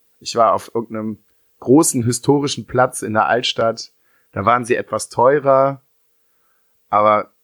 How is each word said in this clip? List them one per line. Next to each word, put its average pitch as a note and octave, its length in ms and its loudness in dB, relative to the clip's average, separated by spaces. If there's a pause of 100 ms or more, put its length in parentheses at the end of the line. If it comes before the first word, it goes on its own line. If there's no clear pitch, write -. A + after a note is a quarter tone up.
(200)
Ich - 160 -12
war A2 180 4
auf - 200 -6
irgendeinem A2 440 -8 (420)
großen C3 440 2
historischen C3+ 640 -2
Platz B2+ 360 -2
in A2 120 -8
der G#2+ 140 0
Altstadt. A2+ 640 -4 (400)
Da G2 140 -6
waren A#2+ 200 2
sie A2+ 100 0
etwas - 340 -6
teurer, C3+ 720 2 (1080)
aber G#2 420 2 (120)